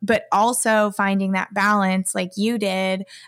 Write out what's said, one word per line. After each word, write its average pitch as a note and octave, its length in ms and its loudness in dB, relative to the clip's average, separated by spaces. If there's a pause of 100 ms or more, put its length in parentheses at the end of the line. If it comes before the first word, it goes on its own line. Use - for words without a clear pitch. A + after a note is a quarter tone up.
but G#3 300 0
also G#3+ 600 2
finding G3 420 0
that F#3+ 200 -4
balance G3 640 2
like F#3 220 -4
you A3+ 200 0
did F#3+ 460 -2 (240)